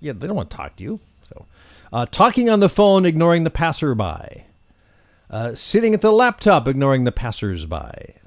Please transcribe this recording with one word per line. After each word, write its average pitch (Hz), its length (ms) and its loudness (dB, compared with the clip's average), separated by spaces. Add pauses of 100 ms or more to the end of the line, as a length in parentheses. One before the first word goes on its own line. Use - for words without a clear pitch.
yeah, 147 100 -10
they 110 160 -12
don't 202 80 -6
wanna 131 140 -6
talk - 280 -14
to 95 60 -16
you. 196 160 -10 (240)
So, - 220 -20 (480)
uh, 120 140 -4
talking 226 420 2
on 214 100 4
the 196 80 6
phone, 196 380 4
ignoring 165 400 2
the 160 40 -2
passerby. 127 920 -4 (840)
Uh, 117 260 -8
sitting 220 380 0
at - 80 0
the 214 100 4
laptop, 214 560 4
ignoring 135 380 0
the 120 80 0
passersby. 87 1000 -8 (120)